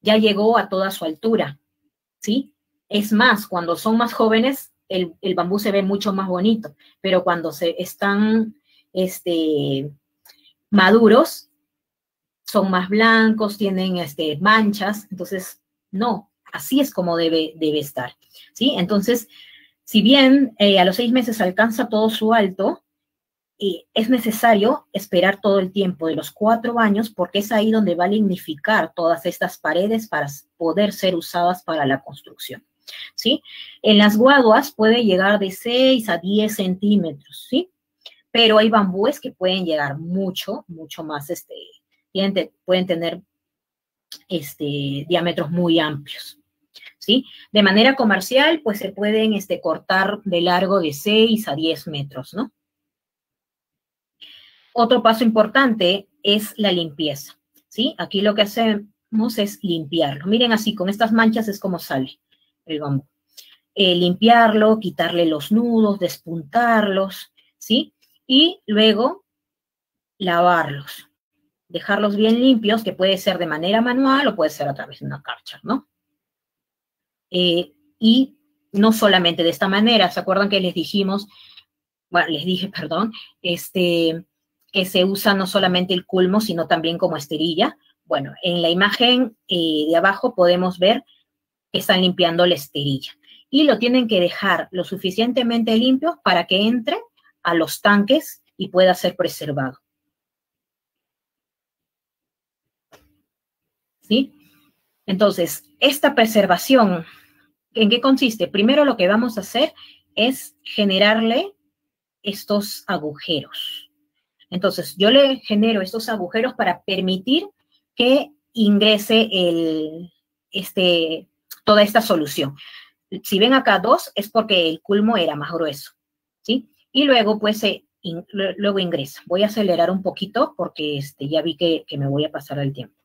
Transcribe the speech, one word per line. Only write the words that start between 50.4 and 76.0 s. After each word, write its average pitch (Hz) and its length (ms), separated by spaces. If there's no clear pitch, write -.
largo 180 400
de 151 140
seis 220 520
a 143 80
diez 160 320
metros, 143 460
¿no? 220 180
Otro 233 300
paso 220 220
importante 220 840
es 208 340
la 202 140
limpieza, 156 680
¿sí? 247 300
Aquí 190 220
lo 208 160
que 214 60
hacemos 220 960
es 202 260
limpiarlo. 160 640
Miren 233 260
así, 208 240
con 180 120
estas 220 220
manchas 226 380
es 196 100
como 180 220
sale 131 400
el 156 120
bambú. 139 260
Eh, 185 220
limpiarlo, 220 800
quitarle 170 480
los 151 240
nudos, 220 480
despuntarlos, 190 1300
¿sí? - 360
Y 311 360
luego 214 600
lavarlos, 170 880
dejarlos 202 480
bien 220 260
limpios, 220 440
que 185 80
puede 190 260
ser 180 200
de 170 80
manera 170 340
manual 269 480
o - 80
puede 156 140
ser 143 180
a 139 60
través - 260
de 143 60
una 139 140
karcher, - 440
¿no? - 240